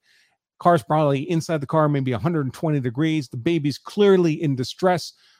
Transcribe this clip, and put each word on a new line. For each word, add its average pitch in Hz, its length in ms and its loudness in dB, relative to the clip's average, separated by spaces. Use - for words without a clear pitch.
car's 175 240 4
probably 151 460 0
inside 165 320 -2
the 139 60 -10
car, 156 220 2
maybe 135 240 -2
a 113 40 -4
hundred 151 280 -2
and 127 80 -8
twenty 151 260 -2
degrees, 143 480 -2
the 131 100 -12
baby's 147 400 -2
clearly 180 640 2
in 143 140 0
distress, 175 580 -2